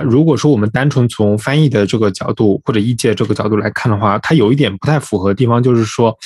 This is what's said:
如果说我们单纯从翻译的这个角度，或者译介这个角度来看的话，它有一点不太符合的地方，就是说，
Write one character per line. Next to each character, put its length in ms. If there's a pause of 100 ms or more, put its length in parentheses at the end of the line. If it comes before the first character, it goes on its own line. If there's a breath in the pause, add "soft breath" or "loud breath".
如 180
果 140
说 140
我 40
们 140
单 180
纯 220
从 260
翻 240
译 80
的 160
这 140
个 140
角 200
度， 320
或 80
者 80
译 140
介 220
这 100
个 80
角 160
度 80
来 140
看 200
的 60
话， 220
它 160
有 180
一 20
点 220
不 80
太 140
符 180
合 120
的 40
地 140
方， 160
就 100
是 100
说， 320 (100)